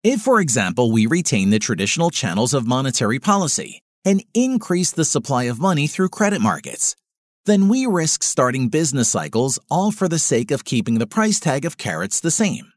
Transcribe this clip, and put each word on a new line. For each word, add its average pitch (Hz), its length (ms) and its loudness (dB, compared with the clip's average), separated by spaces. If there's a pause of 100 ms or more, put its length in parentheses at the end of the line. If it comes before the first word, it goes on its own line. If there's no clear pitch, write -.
If, 233 200 2
for 247 180 4
example, 117 500 0
we 110 140 4
retain 110 460 2
the 107 80 4
traditional 107 500 -2
channels 113 460 -2
of 123 120 0
monetary 127 520 0
policy - 640 -2 (200)
and 196 300 2
increase 220 580 0
the 160 140 -2
supply 127 400 -2
of 120 160 -4
money 160 260 2
through 185 220 -2
credit 202 320 -2
markets, - 560 -2 (480)
then 196 240 4
we 262 160 2
risk 175 380 0
starting 127 480 0
business 143 400 0
cycles 110 480 -2 (120)
all 190 220 2
for 196 160 -2
the 160 100 -2
sake 123 320 0
of 139 140 -2
keeping 113 340 0
the 117 80 0
price 214 320 0
tag 143 280 -2
of 165 100 -6
carrots 95 420 -6
the 165 120 -2
same. - 460 -2